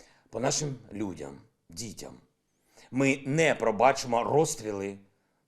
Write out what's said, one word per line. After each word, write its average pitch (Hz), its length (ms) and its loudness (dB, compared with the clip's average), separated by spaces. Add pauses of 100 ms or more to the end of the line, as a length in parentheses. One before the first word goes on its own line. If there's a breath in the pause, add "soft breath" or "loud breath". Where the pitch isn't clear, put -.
(300 soft breath)
по 113 100 -8
нашим 139 360 -2 (180)
людям, 76 480 -8 (280)
дітям. 67 480 -14 (760 soft breath)
Ми 135 340 2
не 143 300 4
пробачимо 117 680 4
розстріли 104 720 -2 (500)